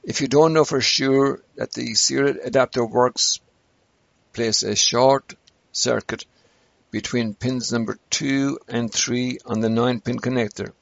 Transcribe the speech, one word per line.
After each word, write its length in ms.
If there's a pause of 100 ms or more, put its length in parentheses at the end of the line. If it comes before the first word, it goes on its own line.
If 180
you 60
don't 260
know 120
for 160
sure 640 (100)
that 200
the 200
serial 480
adapter 420
works, 540 (920)
place 320
a 100
short 640 (340)
circuit 560 (640)
between 440
pins 380
number 280 (100)
two 560
and 260
three 540
on 140
the 100
nine-pin 480
connector. 640